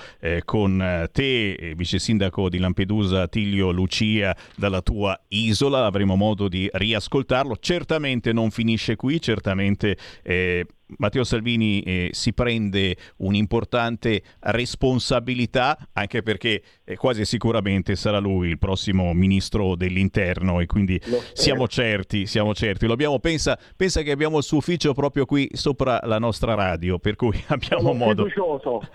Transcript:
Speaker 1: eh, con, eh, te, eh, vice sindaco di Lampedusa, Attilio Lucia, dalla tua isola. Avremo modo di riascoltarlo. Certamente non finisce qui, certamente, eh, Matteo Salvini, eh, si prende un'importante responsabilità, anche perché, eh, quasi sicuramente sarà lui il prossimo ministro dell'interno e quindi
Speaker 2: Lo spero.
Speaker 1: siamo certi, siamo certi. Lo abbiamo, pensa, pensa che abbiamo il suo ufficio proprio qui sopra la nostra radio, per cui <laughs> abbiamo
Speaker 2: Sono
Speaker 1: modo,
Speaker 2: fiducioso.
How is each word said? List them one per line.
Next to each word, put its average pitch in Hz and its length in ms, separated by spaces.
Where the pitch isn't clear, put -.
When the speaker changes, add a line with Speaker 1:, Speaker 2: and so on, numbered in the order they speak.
Speaker 1:
eh, 85 260
con, 98 380
eh, 87 300
te, 123 400
eh, 82 240
vice 87 240
sindaco 98 480
di 90 100
Lampedusa, 92 640
Attilio 98 480
Lucia, 95 680
dalla 95 260
tua 101 360
isola. 113 580
Avremo 98 300
modo 101 320
di 95 220
riascoltarlo. 113 920
Certamente 147 720
non 113 180
finisce 113 460
qui, 151 240
certamente, 98 760
eh, 90 440
Matteo 120 260
Salvini, 113 580
eh, 90 300
si - 200
prende 101 640
un'importante 110 1040
responsabilità, 123 1400
anche 104 300
perché, 107 400
eh, 98 120
quasi 117 280
sicuramente 101 720
sarà 104 220
lui 95 300
il 82 100
prossimo 92 540
ministro 95 640
dell'interno 90 840
e 85 60
quindi 95 400
Speaker 2:
Lo 123 120
spero. 113 140
Speaker 1:
siamo 131 360
certi, 107 580
siamo 107 280
certi. 107 320
Lo 113 60
abbiamo, 139 260
pensa, 156 400
pensa 180 260
che 147 80
abbiamo 151 280
il 139 60
suo 156 140
ufficio 151 360
proprio 139 320
qui 143 260
sopra 131 520
la 110 140
nostra 117 360
radio, 90 440
per 107 180
cui 113 260
<laughs> - 60
abbiamo - 340
Speaker 2:
Sono - 120
Speaker 1:
modo, 220 300
Speaker 2:
fiducioso. 147 580